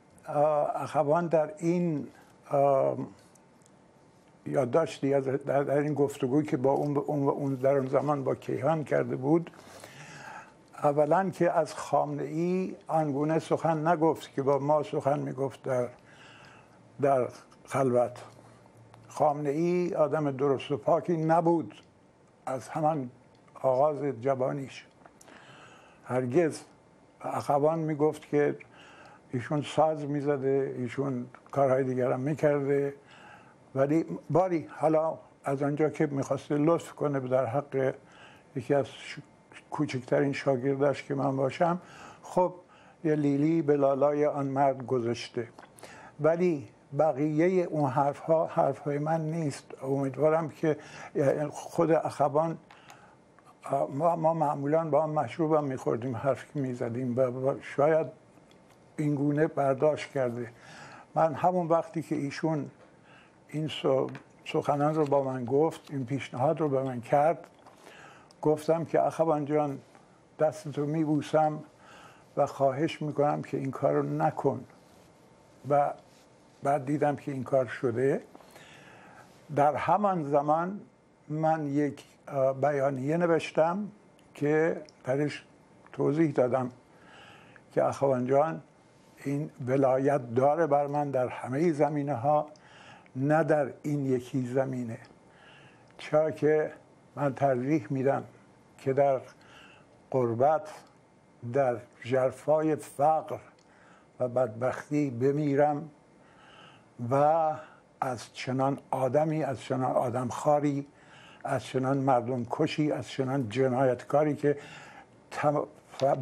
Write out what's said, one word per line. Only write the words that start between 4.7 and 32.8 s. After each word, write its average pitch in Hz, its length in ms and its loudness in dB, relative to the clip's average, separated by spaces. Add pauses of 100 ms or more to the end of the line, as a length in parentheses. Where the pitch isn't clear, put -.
از، 139 100 2
در، 135 400 0
در 135 140 0
این 147 160 0
گفتگویی 139 540 0
که 156 100 -2
با 135 140 2
اون، 143 260 0
اون، 143 320 0
اون 139 260 -2
در 131 180 2
اون 135 140 0
زمان 139 360 0
با 131 120 -2
کیهان 135 480 -2
کرده 135 320 -2
بود، 151 360 0 (1300)
اولاً 151 460 2
که 170 220 0
از 160 220 0
خامنه‌ای 151 1000 -2 (120)
آنگونه 151 520 0
سخن 156 480 0
نگفت 160 460 0
که - 80 -2
با 139 180 2
ما 147 240 2
سخن 143 360 -2
می‌گفت 139 440 -6
در، 123 240 -2 (1120)
در 135 260 4 (380)
خلوت. 123 460 2 (960)
خامنه‌ای 156 880 0
آدم 147 360 2
درست 131 400 0
و 139 60 0
پاکی 165 400 0
نبود 160 580 2 (720)
از 131 240 -8
همان 151 400 -2 (520)
آغاز 135 360 2 (240)
جوانیش، 135 640 -2 (1200)
هرگز. 131 560 0 (600)
اخوان 147 580 0
می‌گفت 151 500 -2
که 143 280 0 (760)
ایشون 135 280 -2 (140)
ساز 156 240 4
می‌زده، 139 800 -2
ایشون 127 500 -4 (240)
کارهای 139 320 2
دیگر 127 280 0
هم 131 80 -2
می‌کرده، 143 720 0 (840)